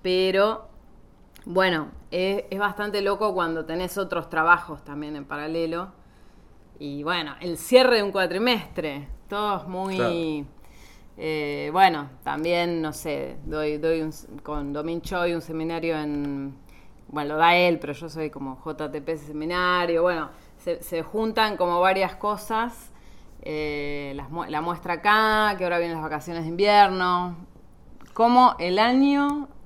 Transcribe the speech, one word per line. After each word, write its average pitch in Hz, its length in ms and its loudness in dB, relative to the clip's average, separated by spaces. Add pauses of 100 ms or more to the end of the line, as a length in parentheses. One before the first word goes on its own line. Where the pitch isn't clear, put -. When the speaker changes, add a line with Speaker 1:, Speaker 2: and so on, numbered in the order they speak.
Speaker 1:
pero, 185 680 2 (760)
bueno, 175 420 2 (220)
es, 190 400 -2
es 196 80 -6
bastante 202 440 -2
loco 202 320 0
cuando 165 300 -2
tenés 180 340 -6
otros 185 320 -4
trabajos 165 540 2
también 147 320 -10
en 143 80 -12
paralelo. 165 680 -6 (840)
Y 143 260 -10
bueno, 165 360 -2
el 170 160 -6
cierre 254 400 6
de 208 60 2
un 202 100 -2
cuatrimestre, 175 960 -2 (200)
todo 202 320 -2
es 147 60 -14
muy 185 300 -6
Speaker 2:
Claro. 156 580 -2 (640)
Speaker 1:
Eh, 147 560 -4
bueno, 165 380 4 (140)
también, 170 580 0
no 151 100 -4
sé, 139 520 -6
doy, 151 340 -2
doy 160 240 2
un 156 60 -4
s-, - 180 -12 (160)
con 143 300 -6
Domín 160 280 -4
Choi 175 340 -2
un 165 80 -4
seminario 165 540 -4
en, 143 600 -4 (520)
bueno, 147 260 -4
lo 156 60 0
da 170 160 8
él, 175 220 6
pero 143 140 -8
yo 160 160 -12
soy 151 220 -6
como 135 260 -10
J 151 340 -8
T 147 100 -8
P 151 120 -6
ese 147 140 -8
seminario, 170 760 0
bueno, 170 280 0 (280)
se, - 240 -6
se 165 220 -6
juntan 220 520 0
como 175 240 2
varias 190 360 2
cosas, 220 720 -4 (520)
eh, 147 760 -6
las 139 140 -12
mu-, 170 160 -6
la 151 140 -4
muestra 170 340 -4
acá, 214 640 4
que 180 80 -6
ahora 175 140 2
vienen 170 200 -2
las 156 60 -6
vacaciones 156 380 -6
de 160 60 -6
invierno, 185 880 4 (760)
como 240 460 6
el 180 220 2
año 285 680 2 (160)